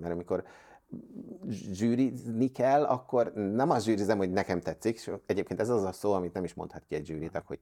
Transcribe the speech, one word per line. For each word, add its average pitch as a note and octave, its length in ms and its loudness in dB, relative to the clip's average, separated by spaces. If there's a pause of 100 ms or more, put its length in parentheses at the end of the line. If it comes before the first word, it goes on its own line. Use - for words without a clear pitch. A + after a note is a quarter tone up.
Mert F2 120 -2
amikor F2+ 300 -2 (1080)
zsűrizni A#2 1040 0
kell, C3+ 320 4
akkor B2 500 2
nem G#2+ 360 2
azt A#2 160 4
zsűrizem, G#2 320 4
hogy F#2+ 140 2
nekem F#2+ 300 2
tetszik, A2 340 -2
és - 160 -10 (140)
egyébként F#2 340 -2
ez A2 100 0
az A2+ 140 4
a F#2 80 -2
szó, G#2 220 0
amit F2+ 200 0
nem F#2+ 100 -2
is E2+ 100 -6
mondhat - 320 -10
ki - 100 -6
egy D2+ 100 -4
zsűritag, D#2+ 400 -6
hogy - 160 -10